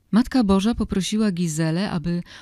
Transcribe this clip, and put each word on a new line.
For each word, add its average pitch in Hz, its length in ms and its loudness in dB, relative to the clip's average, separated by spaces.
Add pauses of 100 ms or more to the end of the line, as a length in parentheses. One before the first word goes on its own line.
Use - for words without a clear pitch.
(100)
Matka 254 340 2
Boża 196 300 2
poprosiła 208 580 -2
Gizelę, 165 580 -2
aby 170 320 -4 (200)